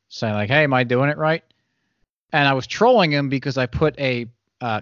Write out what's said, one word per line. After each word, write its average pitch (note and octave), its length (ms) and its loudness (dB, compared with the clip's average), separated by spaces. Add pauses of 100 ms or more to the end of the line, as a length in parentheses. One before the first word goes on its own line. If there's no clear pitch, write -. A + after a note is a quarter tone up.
saying, A2 240 -6
like, G#2 160 -4
"Hey, D3 140 4
am C#3 100 2
I B2+ 100 2
doing B2 260 0
it D3+ 80 -4
right?" D#3 260 -2 (880)
And D3 140 2
I C3+ 60 2
was B2+ 140 -4
trolling G#3 440 4
him C#3+ 180 0
because C3+ 280 -4
I B2+ 100 0
put - 320 -2
a, B2 280 -4 (340)
uh, A2 200 -4